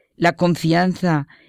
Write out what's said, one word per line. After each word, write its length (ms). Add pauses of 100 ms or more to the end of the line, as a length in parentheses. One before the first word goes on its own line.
(160)
la 200
confianza 920 (220)